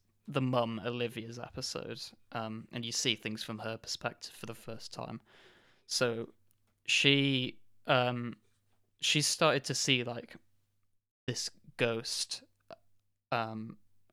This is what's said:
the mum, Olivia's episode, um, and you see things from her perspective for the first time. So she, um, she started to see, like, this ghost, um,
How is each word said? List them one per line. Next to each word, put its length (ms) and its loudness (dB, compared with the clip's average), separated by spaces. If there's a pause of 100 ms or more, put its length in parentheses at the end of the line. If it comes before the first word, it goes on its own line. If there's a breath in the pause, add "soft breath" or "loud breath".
(280)
the 140 0
mum, 440 2
Olivia's 520 -4
episode, 640 -8 (300)
um, 400 -6
and 140 -6
you 60 -6
see 240 2
things 280 -6
from 160 -6
her 180 -6
perspective 560 -8
for 120 -14
the 100 -10
first 380 -12
time. 260 -8 (680 soft breath)
So 440 0 (580)
she, 680 4 (300)
um, 500 4 (640)
she 200 4
started 440 4
to 100 -2
see, 280 2
like, 320 -8 (920)
this 220 -2 (280)
ghost, 640 0 (880)
um, 460 -4 (360)